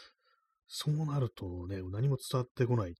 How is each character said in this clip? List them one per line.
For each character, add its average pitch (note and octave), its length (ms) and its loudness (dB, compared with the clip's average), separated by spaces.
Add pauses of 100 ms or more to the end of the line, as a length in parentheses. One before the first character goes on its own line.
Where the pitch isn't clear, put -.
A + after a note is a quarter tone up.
(680)
そ - 240 -2
う D#3 140 2
な C#3+ 140 2
る A#2+ 100 2
と F2+ 380 -6
ね、 F#2+ 140 -4 (100)
何 A2 160 2
も C3+ 100 2
伝 - 220 -2
わ B2 60 0
っ - 20 -10
て - 180 0
こ A#2+ 120 4
な G2 100 0
い F2 40 -8
っ - 80 -12